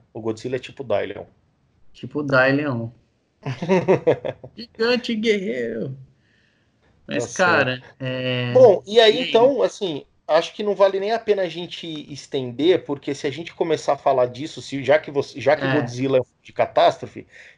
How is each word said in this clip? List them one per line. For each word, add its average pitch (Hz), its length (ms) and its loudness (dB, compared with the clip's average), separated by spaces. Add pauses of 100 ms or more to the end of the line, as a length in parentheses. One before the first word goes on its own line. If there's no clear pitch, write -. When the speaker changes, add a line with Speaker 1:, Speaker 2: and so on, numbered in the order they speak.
(120)
Speaker 1:
O 117 80 -12
Godzilla 113 360 -6
é - 20 -10
tipo 123 240 -16
o 131 40 -12
Dylion. 98 380 -4 (680)
Speaker 2:
Tipo 135 260 -8
o - 20 -6
Dylion. 135 680 0 (500)
Speaker 1:
<laughs> 165 1160 0
Speaker 2:
Gigante 233 580 -2
guerreiro. 208 840 -4 (1120)
Mas, 135 180 -6
Speaker 1:
Tá 113 60 -8
certo. - 60 -12
Speaker 2:
cara, 139 460 0 (160)
é, 127 540 -4
Speaker 1:
Bom, 247 340 8
e 214 140 4
aí, 220 160 6
Speaker 2:
e - 20 -2
aí? 254 100 -4
Speaker 1:
então, 233 340 4
assim, 175 420 -4 (240)
acho 165 260 2
que 226 80 -8
não 202 140 -2
vale 190 240 2
nem 202 100 -4
a 226 80 0
pena 202 240 0
a 180 60 -2
gente 170 380 -10 (260)
estender, 135 720 0
porque 143 280 -6
se 139 140 -6
a 143 40 -2
gente 160 220 -12
começar 156 420 -2
a 135 40 -4
falar 131 280 2
disso, 123 360 -12
se, 135 220 -8
já 143 160 4
que - 100 -10
você, 139 300 -6
já 135 160 4
que 143 80 -6
Speaker 2:
É. 135 160 0
Speaker 1:
Godzilla 131 380 -2
é - 20 4
um 120 40 -4
filme - 200 -20
de - 80 -20
catástrofe, 123 760 0 (320)